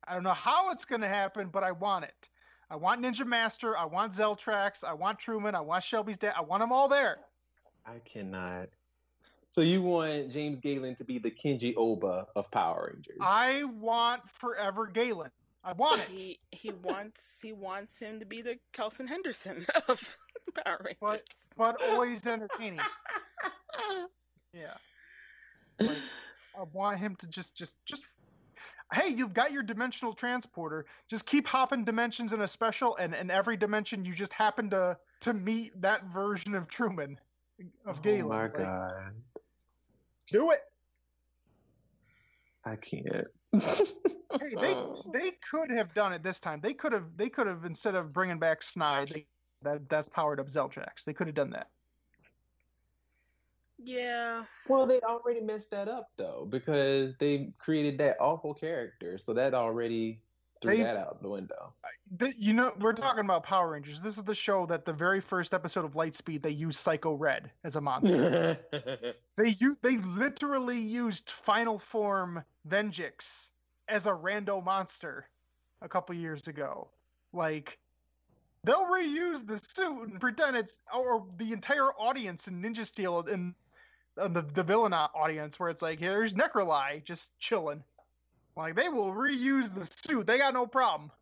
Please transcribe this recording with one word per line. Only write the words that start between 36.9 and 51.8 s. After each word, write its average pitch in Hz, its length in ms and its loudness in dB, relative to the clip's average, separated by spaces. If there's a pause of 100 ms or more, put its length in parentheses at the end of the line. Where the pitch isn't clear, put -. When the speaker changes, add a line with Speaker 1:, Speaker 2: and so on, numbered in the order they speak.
Speaker 1:
of 151 180 -8
Speaker 2:
Oh - 0 -
Speaker 1:
Galen. 208 260 4
Speaker 2:
my 113 240 0
Speaker 1:
Like, 95 180 -2
Speaker 2:
God. 95 520 -6 (1040)
Speaker 1:
do 285 240 4
it. 294 100 4 (2000)
Speaker 2:
I 110 140 -8
can't. - 500 -6 (260)
<laughs> - 720 2 (140)
Speaker 1:
Hey, 277 160 -6
they, 262 200 2 (300)
they 349 260 0 (180)
could 311 220 -2
have 208 220 0
done 202 200 4
it 170 80 -6
this 185 200 -4
time. 156 180 -4
They 208 140 -2
could - 180 -2
have, 170 240 -2
they 208 140 0
could 240 180 0
have, 170 160 -4
instead 175 320 -2
of 165 160 -2
bringing 180 280 0
back 160 220 4
Snide, 143 480 0
they, 151 180 -10 (340)
that, 147 260 -4
that's 151 220 0
powered 151 320 0
up 139 60 -6
Zeltrax. - 580 -4
They 156 80 -6
could 165 140 -2
have 151 80 -6
done 147 160 2
that. - 200 -10 (2000)